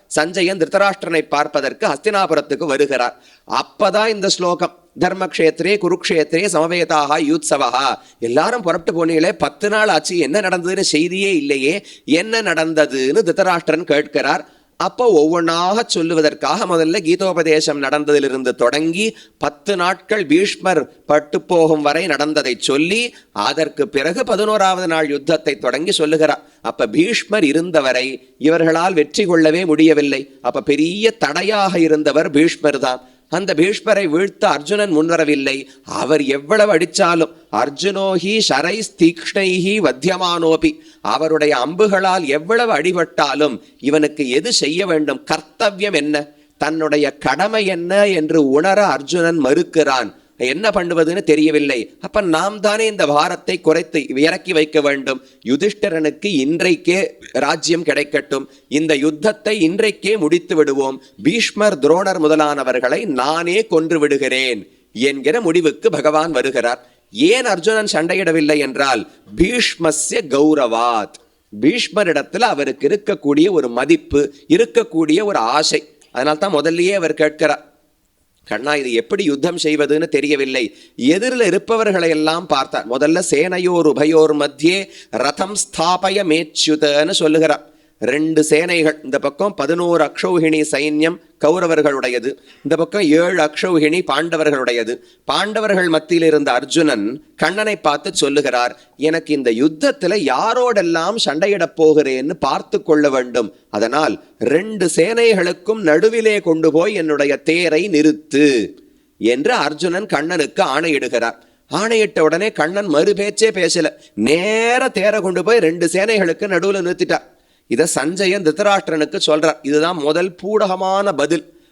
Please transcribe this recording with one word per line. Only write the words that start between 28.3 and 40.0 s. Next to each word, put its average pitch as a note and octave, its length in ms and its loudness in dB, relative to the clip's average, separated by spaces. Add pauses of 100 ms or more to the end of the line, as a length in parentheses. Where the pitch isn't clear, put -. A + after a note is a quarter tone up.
இவர்களால் E3 560 2
வெற்றி D#3 320 0
கொள்ளவே E3 400 4
முடியவில்லை. D3 680 2 (100)
அப்ப B2 200 -4
பெரிய E3+ 500 0
தடையாக F#3+ 680 -2
இருந்தவர் D#3 500 2
பீஷ்மர் D3 500 0
தான். B2+ 300 -4 (200)
அந்த F#3 240 -2
பீஷ்மரை G3 540 0
வீழ்த்த F3+ 400 0
அர்ஜுனன் E3+ 500 -2
முன்வரவில்லை. D3 680 0 (180)
அவர் D3 400 -2
எவ்வளவு D#3 500 0
அடிச்சாலும், E3+ 580 0 (200)
"அர்ஜுனோஹி F#3 1000 -2
ஷரைஸ்தீக்ஷ்ணைஹி F#3 1300 0
வத்தியமானோபி", E3 1000 0 (220)